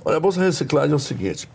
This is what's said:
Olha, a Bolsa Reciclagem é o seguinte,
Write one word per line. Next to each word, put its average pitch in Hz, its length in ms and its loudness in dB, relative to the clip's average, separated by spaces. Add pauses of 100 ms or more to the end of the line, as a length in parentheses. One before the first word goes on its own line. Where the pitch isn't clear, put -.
Olha, 156 140 2
a - 20 0
Bolsa 180 220 0
Reciclagem 147 500 2
é 151 40 4
o 143 40 0
seguinte, 98 560 -6